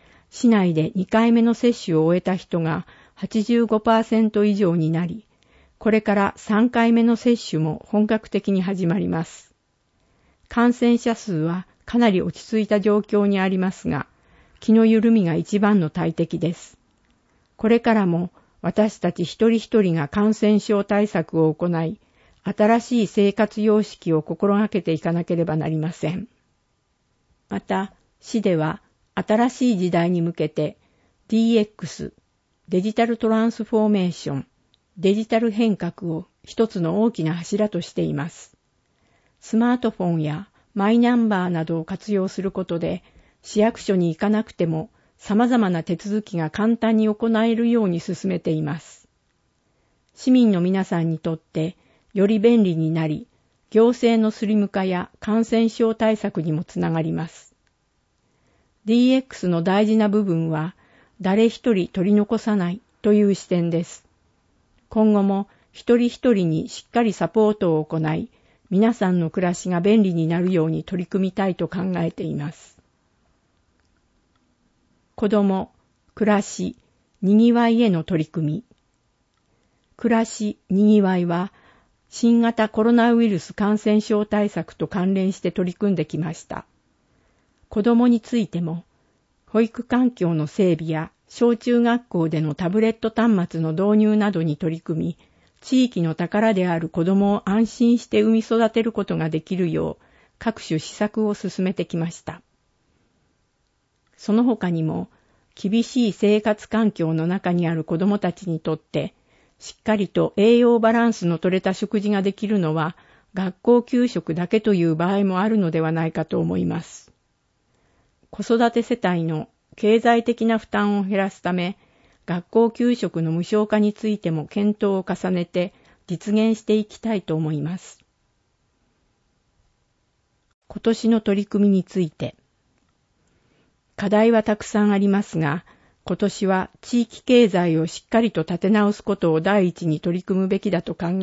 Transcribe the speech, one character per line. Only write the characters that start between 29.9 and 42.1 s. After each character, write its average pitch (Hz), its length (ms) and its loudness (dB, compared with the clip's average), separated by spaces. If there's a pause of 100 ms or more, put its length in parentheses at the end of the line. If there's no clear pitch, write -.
代 170 180 0
に 175 120 0
向 170 100 -2
け 160 160 -4
て、 151 300 -6 (500)
デ - 80 -2
ィ 226 200 2
ー 220 40 4
エ - 40 4
ッ 208 120 -10
ク 170 120 -12
ス、 - 260 -14 (560)
デ 180 120 0
ジ 214 120 -4
タ 233 120 0
ル 233 120 -2
ト 226 100 -2
ラ 220 160 2
ン 226 80 0
ス 220 140 -8
フ 220 140 0
ォ 214 80 2
ー - 20 2
メ 196 180 2
ー 175 60 -4
シ - 180 -10
ョ 139 40 -4
ン、 135 120 -8 (500)
デ 190 160 2
ジ 214 140 -4
タ 226 120 0
ル 226 120 0
変 214 240 0
革 170 380 -8
を 165 140 -8 (160)
一 - 240 -2
つ 202 120 -8
の 170 220 -2
大 226 100 2
き 165 140 -4
な 156 80 -2
柱 202 340 -2
と 180 140 -6
し - 100 -12
て 180 100 -6
い 160 120 -2
ま 147 160 -6
す。 - 260 -20 (840)
ス - 160 -4
マ 240 160 2
ー 254 60 0
ト 233 120 -2
フ - 120 -8
ォ 170 120 -2
ン 160 60 -2
や 151 260 -6 (260)
マ 202 180 0
イ 233 80 4
ナ 240 160 4
ン 233 120 2
バ 185 200 0
ー - 20 -2
な 165 160 -2
ど 165 160 -4
を - 20 -6
活 190 300 -8